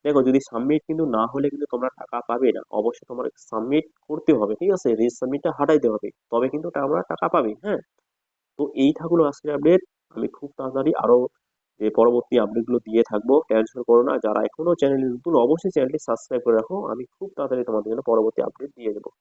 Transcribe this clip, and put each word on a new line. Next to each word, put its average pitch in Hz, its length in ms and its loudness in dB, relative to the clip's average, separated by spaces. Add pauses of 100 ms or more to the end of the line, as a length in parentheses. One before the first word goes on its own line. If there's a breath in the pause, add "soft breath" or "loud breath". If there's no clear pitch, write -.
দেখো, 143 220 2
যদি 131 180 4
সাবমিট 135 460 -2
কিন্তু 160 200 -2
না 117 200 0
হলে 139 220 -4
কিন্তু 143 220 -8
তোমরা 127 260 -4
টাকা - 300 -10
পাবে 123 260 0
না। - 180 -6
অবশ্যই 107 380 -4
তোমার 123 180 -8 (160)
সাবমিট 127 420 -2 (200)
করতে 156 280 -2
হবে, 107 220 2
ঠিক 185 180 -2
আছে? 175 220 -2
রিসাবমিটটা 131 580 -2
হাটাইতে 143 360 2
হবে, 107 200 -4 (200)
তবে 120 200 0
কিন্তু 156 200 -6
টা-, 147 160 -4
আমরা 151 240 -2
টাকা 165 200 -4
পাবে, 127 320 0
হ্যাঁ? 202 200 -4 (800)
তো 147 40 -2 (120)
এই 135 180 2
থাকলো 165 320 0
আজকের 143 280 -4
আপডেট। 156 280 4 (320)
আমি - 160 -6
খুব - 280 -14
তাড়াতাড়ি 135 400 -2
আরো 120 220 4 (600)
যে 107 100 0
পরবর্তী 120 480 2
আপডেটগুলো 113 420 0
দিয়ে 113 220 2
থাকবো, 113 320 0 (120)
টেনশন 110 360 0
করো 117 200 6
না। 143 160 0
যারা 107 260 0
এখনো 160 300 -4
চ্যানেলে 135 340 0
নতুন, 127 280 -4
অবশ্যই 147 360 2
চ্যানেলটি 139 280 0
সাবস্ক্রাইব 120 420 -4
করে 113 140 2
রাখো। 113 200 -2 (120)
আমি 123 220 -8
খুব - 220 -14
তাড়াতাড়ি 131 320 -4
তোমাদের 110 260 -4
জন্য 120 120 -4
পরবর্তী 110 400 0
আপডেট 123 320 -8
দিয়ে 113 180 -8
দেবো। 104 160 -12 (120)